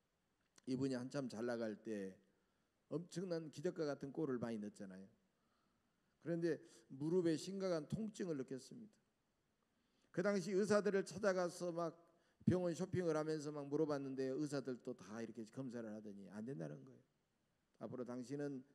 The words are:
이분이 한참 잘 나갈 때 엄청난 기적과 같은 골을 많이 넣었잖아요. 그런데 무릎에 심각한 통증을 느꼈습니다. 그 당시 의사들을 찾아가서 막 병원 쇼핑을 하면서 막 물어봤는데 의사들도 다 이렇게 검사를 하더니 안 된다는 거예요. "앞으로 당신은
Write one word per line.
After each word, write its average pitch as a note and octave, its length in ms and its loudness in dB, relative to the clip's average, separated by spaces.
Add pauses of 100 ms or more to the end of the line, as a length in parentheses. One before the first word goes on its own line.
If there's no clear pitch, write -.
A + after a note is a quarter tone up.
(680)
이분이 C3 280 2
한참 C3 340 -2
잘 A2 180 -4
나갈 A#2 360 0
때 G2 340 -4 (720)
엄청난 E3 600 -4
기적과 D#3+ 360 0
같은 C#3 260 -2
골을 C3+ 260 2
많이 A#2 200 0
넣었잖아요. G2 500 -8 (1120)
그런데 E3 380 2 (300)
무릎에 E3 500 4
심각한 F#3 500 0
통증을 G3+ 480 -2
느꼈습니다. B2+ 580 -6 (1160)
그 F3+ 120 0
당시 G3+ 300 2
의사들을 G3 520 6
찾아가서 F3+ 680 2
막 E3 360 -4 (400)
병원 F3 260 4
쇼핑을 F3 400 2
하면서 D3+ 380 0
막 C#3+ 160 -6
물어봤는데 C#3 560 2
의사들도 C3 680 0
다 G#2 260 -8
이렇게 A2+ 260 -6
검사를 A#2+ 460 -6
하더니 G2+ 380 -10
안 G#2+ 140 -6
된다는 D3 380 -6
거예요. B2 160 -18 (800)
"앞으로 B2 260 -4
당신은 B2+ 600 -4 (100)